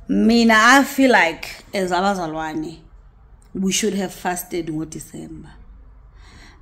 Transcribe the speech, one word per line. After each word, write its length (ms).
Mina, 480
I 300
feel 260
like, 600
as 180
abazalwane, 880
we 180
should 220
have 180
fasted 540
ngoDisemba. 840